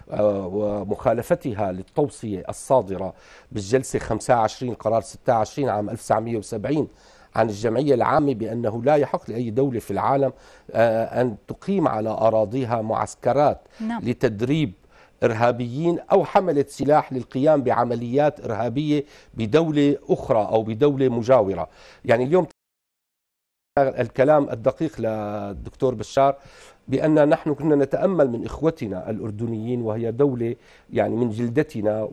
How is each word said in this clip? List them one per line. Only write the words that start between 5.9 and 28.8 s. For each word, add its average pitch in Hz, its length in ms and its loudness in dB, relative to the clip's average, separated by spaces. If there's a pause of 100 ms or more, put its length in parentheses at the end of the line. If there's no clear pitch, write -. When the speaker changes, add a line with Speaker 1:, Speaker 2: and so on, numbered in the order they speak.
Speaker 1:
وتسعمية 113 380 0
وسبعين 117 500 -2 (480)
عن 113 140 2
الجمعية 117 440 0
العامة، 139 400 2
بأنه 113 500 -4
لا 143 120 4
يحق 147 340 0
لأي 117 200 -4
دولة 123 300 0
في - 120 -8
العالم، 123 420 2 (380)
آه، 113 500 2
أن 123 140 0 (120)
تقيم 190 400 -2
على 110 220 -2
أراضيها 110 720 0
معسكرات 117 800 0 (200)
Speaker 2:
نعم. 226 240 -6
Speaker 1:
لتدريب 120 680 0 (520)
إرهابيين 120 760 0 (120)
أو 185 140 4
حملة 165 420 2
سلاح 143 460 0
للقيام 135 500 2
بعمليات 120 800 0
إرهابية 123 580 -2 (300)
بدولة 143 640 2 (120)
أخرى 120 420 0
أو 110 120 2
بدولة 131 460 2
مجاورة. 107 600 2 (360)
يعني 120 180 2
اليوم 160 240 2 (1300)
الكلام 135 720 2
الدقيق 127 520 -4
للدكتور 107 920 -4
بشار 135 400 0 (520)
بأن 147 420 4
نحن 156 240 0
كنا 151 220 0
نتأمل 151 540 2
من 117 160 -6
إخوتنا 110 640 -4